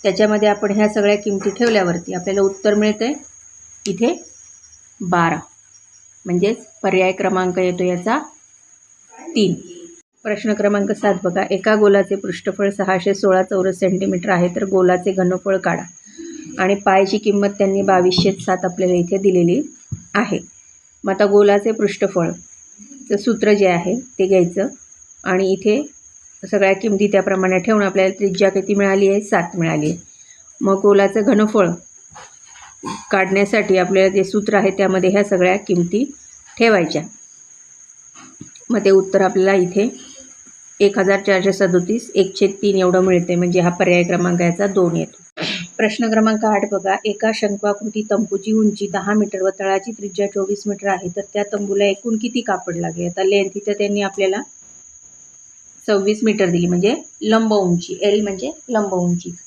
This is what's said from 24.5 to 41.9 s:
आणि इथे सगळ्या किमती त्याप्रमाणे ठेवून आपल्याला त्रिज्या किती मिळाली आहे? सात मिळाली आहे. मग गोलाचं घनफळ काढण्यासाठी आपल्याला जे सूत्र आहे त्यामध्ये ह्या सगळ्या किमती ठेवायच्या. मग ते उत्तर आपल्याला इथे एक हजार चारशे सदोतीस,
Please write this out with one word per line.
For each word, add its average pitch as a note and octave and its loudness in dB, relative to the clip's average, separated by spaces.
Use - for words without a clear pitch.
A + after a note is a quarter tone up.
आणि F#3 0
इथे G#3 0
सगळ्या F#3+ 2
किमती G3+ 0
त्याप्रमाणे F#3 0
ठेवून G#3 0
आपल्याला F#3+ 0
त्रिज्या G3 2
किती F#3+ -2
मिळाली G3 2
आहे? G3 2
सात F#3+ -2
मिळाली D#3+ -2
आहे. F3 -4
मग G3 2
गोलाचं G3 4
घनफळ G#3+ 2
काढण्यासाठी G3 0
आपल्याला F#3 2
जे F#3+ 2
सूत्र G3+ -2
आहे F#3+ 2
त्यामध्ये F#3+ 0
ह्या G3+ 2
सगळ्या F#3 2
किमती F#3+ -2
ठेवायच्या. F3+ 2
मग G3+ -2
ते F#3+ 6
उत्तर F#3+ 4
आपल्याला F#3+ 2
इथे G3 -2
एक G3+ 2
हजार G3 2
चारशे G3 2
सदोतीस, F#3 0